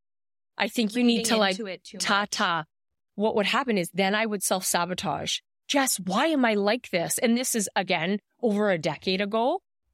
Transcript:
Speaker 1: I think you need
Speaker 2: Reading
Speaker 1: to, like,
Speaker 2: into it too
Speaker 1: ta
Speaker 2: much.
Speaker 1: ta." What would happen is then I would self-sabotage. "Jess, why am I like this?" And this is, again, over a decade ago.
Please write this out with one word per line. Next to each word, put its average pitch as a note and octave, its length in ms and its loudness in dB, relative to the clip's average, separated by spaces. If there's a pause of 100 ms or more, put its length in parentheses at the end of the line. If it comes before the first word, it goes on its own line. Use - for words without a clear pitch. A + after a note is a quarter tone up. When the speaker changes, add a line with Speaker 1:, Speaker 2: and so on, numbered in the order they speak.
(580)
Speaker 1:
I G3 120 -2
think A3 260 -2
you B3 80 2
need A#3+ 140 4
Speaker 2:
Reading A3+ 160 0
Speaker 1:
to, A3+ 40 2
like, F#3+ 220 2
Speaker 2:
into G#3+ 80 -8
it F3+ 160 -12
too - 140 -18
Speaker 1:
ta G3+ 240 0
Speaker 2:
much. G#3 100 -4
Speaker 1:
ta." F3 320 0 (520)
What G#3+ 200 0
would G3+ 120 2
happen A#3 300 2
is E3+ 160 0
then F#3+ 220 2
I A3 100 2
would G#3 160 -4
self-sabotage. F3+ 960 -2 (280)
"Jess, C4+ 320 0
why F#3+ 280 0
am C#4+ 180 2
I A3+ 80 2
like G#3 380 0
this?" E3 260 -2
And A#3 200 2
this B3+ 180 -2
is, G3+ 200 -2
again, F3+ 440 -2 (220)
over G#3 300 2
a F3 60 2
decade E3 440 -2
ago. A3+ 400 0 (320)